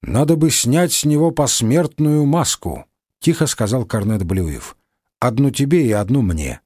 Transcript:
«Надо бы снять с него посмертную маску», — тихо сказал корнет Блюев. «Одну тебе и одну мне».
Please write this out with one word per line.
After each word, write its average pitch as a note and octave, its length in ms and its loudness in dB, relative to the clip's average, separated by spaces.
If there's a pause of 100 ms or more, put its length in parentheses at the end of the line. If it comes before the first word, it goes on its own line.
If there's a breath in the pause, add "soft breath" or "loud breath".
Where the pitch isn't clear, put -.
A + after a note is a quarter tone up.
«Надо D3 340 0
бы D#3 140 2
снять D#3 440 0
с - 120 -2
него D3+ 260 2
посмертную D3+ 920 0
маску», — C#3+ 600 -2 (340)
тихо C3+ 280 0
сказал A#2 380 -2
корнет G#2 380 -2
Блюев. E2+ 540 -4 (420)
«Одну B2+ 320 2
тебе C#3+ 340 2
и A2+ 60 2
одну G#2 300 0
мне». D2+ 440 -2